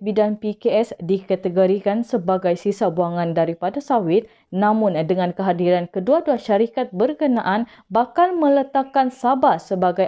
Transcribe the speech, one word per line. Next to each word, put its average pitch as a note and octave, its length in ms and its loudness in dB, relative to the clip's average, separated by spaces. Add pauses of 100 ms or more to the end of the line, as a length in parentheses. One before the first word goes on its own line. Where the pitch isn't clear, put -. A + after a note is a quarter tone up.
B G#3 80 -2
dan G#3+ 240 2
P G#3 240 -6
K A3 240 2
S - 160 -12
dikategorikan F#3+ 1040 0
sebagai F#3 560 -2
sisa G#3 320 -2
buangan F3 400 -2
daripada E3+ 480 -2
sawit, A3 480 0 (240)
namun G#3 560 0
dengan F3+ 240 0
kehadiran F3+ 560 0
kedua-dua C#4 480 0
syarikat A3+ 560 -2
berkenaan A#3 720 0 (240)
bakal D4 480 0
meletakkan C#4 720 0
Sabah B3+ 480 0
sebagai F3+ 520 -2